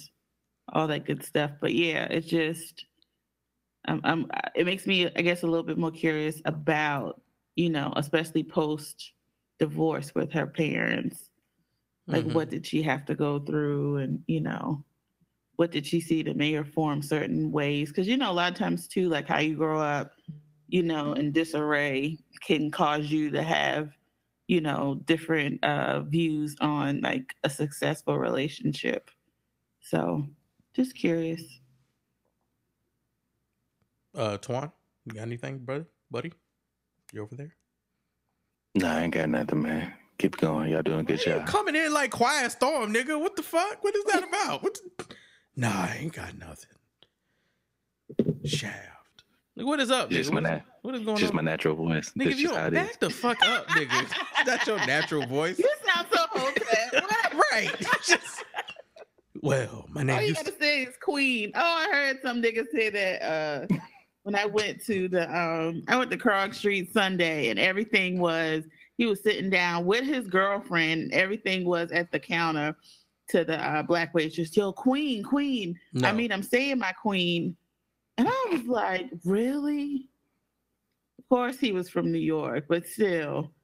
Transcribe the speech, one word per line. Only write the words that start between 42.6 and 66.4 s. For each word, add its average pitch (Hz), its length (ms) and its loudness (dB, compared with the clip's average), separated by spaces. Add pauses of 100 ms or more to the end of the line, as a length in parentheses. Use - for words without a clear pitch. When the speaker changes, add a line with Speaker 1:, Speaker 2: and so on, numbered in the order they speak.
Speaker 2:
nigga? 262 280 0
What 349 160 -2
the 320 60 -4
fuck? 381 400 -2
What 427 140 2
is 403 80 -2
that 381 240 4
about? 403 340 -2
What 392 160 -2 (200)
the, - 80 -12 (500)
nah, 120 120 0 (160)
I - 160 -4
ain't 160 120 -6
got 92 260 -12
nothing. 82 300 -18 (1800)
Shaft. - 800 -8 (320)
Like, 226 100 -8
what 285 140 0
is 247 100 0
up, 262 200 2
Speaker 3:
Just 156 200 0
Speaker 2:
nigga? - 40 2
Speaker 3:
my 160 60 2
Speaker 2:
What 156 40 0
is, 165 60 0
Speaker 3:
nat-, - 140 -4 (180)
Speaker 2:
what 254 120 -6
is 247 80 -6
going 214 160 -2
Speaker 3:
just - 140 2
Speaker 2:
on? - 40 2
Speaker 3:
my - 60 0
natural - 320 0
voice. 80 380 0
Speaker 2:
Nigga, 269 120 -2
Speaker 3:
That's - 100 2
Speaker 2:
if 262 60 -2
you 294 80 2
Speaker 3:
just - 100 -2
how 160 120 -2
Speaker 2:
don't 320 60 2
Speaker 3:
it 320 60 4
is. 392 80 -4
Speaker 2:
back 453 100 -14
the - 100 2
fuck - 360 -2
up, - 220 0
nigga. - 580 0
Speaker 3:
<laughs> - 140 0
Speaker 2:
It's 285 80 2
not 233 180 2
your 214 200 0
natural 147 400 0
voice. 156 320 0
Speaker 1:
You 466 100 4 (260)
sound 349 180 0
so 415 60 6 (120)
hotel. 247 760 2
Speaker 2:
<laughs> - 0 - (460)
Right. 196 220 0 (320)
Just, - 380 2 (1000)
well, 127 480 -2
my 151 120 -4
name 131 140 2
Speaker 1:
All - 60 2
you 214 60 2
Speaker 2:
used - 160 0
Speaker 1:
gotta - 120 -6
Speaker 2:
to - 60 -14
Speaker 1:
say 294 220 4
is 254 180 -10
Queen. 262 520 0
Oh, - 60 0
I 330 320 2
heard 277 300 2
some 240 200 -2
nigga 226 300 2
say 226 180 2
that, 196 320 0
uh, 151 440 -2 (560)
when 202 140 -4
I 202 100 2
went 208 380 0
to 190 240 0
the, 180 160 2 (120)
um, 165 520 0
I 226 80 6
went 247 160 2
to 277 40 0
Krog 208 380 2